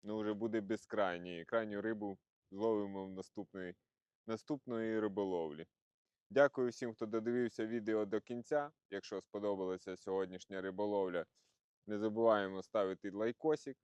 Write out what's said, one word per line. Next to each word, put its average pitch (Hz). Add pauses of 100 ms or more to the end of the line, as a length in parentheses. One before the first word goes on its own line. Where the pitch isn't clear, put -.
Ну, 107
вже 107
буде 110
без 104
крайньої. 87
Крайню 107
рибу 104 (320)
зловимо 98
в 95
наступної, 92 (520)
наступної 113
риболовлі. 90 (640)
Дякую 131
всім, 120
хто 113
додивився 113
відео 110
до 104
кінця. 143 (180)
Якщо 95
сподобалася 95
сьогоднішня 95
риболовля, 95 (600)
не 104
забуваємо 104
ставити 98
лайкосик. 123